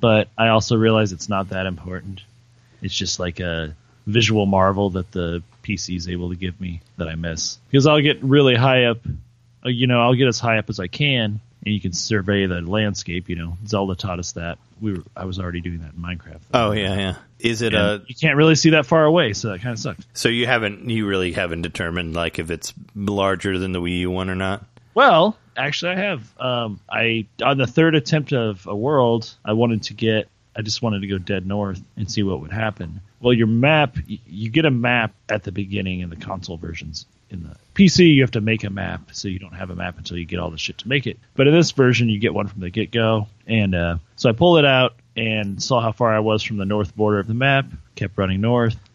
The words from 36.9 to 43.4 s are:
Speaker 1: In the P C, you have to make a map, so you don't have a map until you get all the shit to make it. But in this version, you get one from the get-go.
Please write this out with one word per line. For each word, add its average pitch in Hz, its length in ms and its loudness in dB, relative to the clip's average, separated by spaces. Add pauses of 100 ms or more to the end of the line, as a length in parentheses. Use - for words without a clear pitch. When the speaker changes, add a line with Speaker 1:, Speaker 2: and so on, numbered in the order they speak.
Speaker 1:
In 87 140 -12
the 80 100 -18 (200)
P 196 140 8
C, 180 180 8
you 143 160 8
have 123 100 2
to 113 80 -2
make 107 240 0
a 101 60 -6
map, 90 420 -8
so - 160 -10
you 92 100 -6
don't 92 160 -18
have 92 160 -12
a 87 60 -12
map 90 220 -10
until 85 200 -12
you 85 60 -8
get 87 160 -6
all 82 100 -6
the 80 80 -14
shit - 200 -10
to - 100 -12
make 131 180 0
it. 110 120 -8 (180)
But 135 100 6
in 147 80 8
this 165 160 6
version, 123 380 4
you 107 100 2
get 101 160 0
one 104 140 -2
from - 120 -14
the 87 100 -6
get-go. 110 580 0 (180)